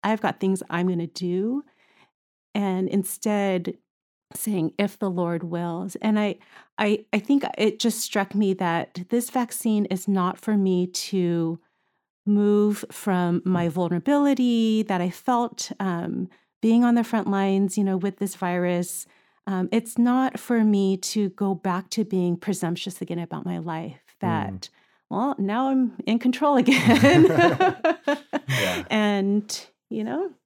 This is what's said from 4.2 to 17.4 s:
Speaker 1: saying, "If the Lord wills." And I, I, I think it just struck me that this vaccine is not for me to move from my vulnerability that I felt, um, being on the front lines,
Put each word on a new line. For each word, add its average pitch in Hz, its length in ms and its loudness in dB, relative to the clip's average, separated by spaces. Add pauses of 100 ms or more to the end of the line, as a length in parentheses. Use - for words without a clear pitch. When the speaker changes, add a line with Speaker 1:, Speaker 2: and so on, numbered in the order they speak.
Speaker 1:
saying, 180 440 -2
"If 202 200 -4
the 202 120 -4
Lord 170 340 -2
wills." 175 540 -6
And 214 220 0
I, 208 180 -2 (400)
I, 208 360 0
I 208 60 0
think 277 260 2 (120)
it 214 220 0
just 226 200 -2
struck - 340 -4
me 196 220 2
that 180 540 -4
this 240 200 0
vaccine 220 560 -2
is 185 220 -4
not 185 320 0
for 214 180 0
me 185 300 2
to 170 720 -2 (680)
move 208 680 2
from 175 540 0
my 175 240 2
vulnerability 226 1120 2
that 196 160 -2
I 180 100 -2
felt, - 680 -4
um, 180 480 -4 (340)
being 226 220 4
on 240 120 4
the 233 80 2
front 214 260 -2
lines, 196 480 2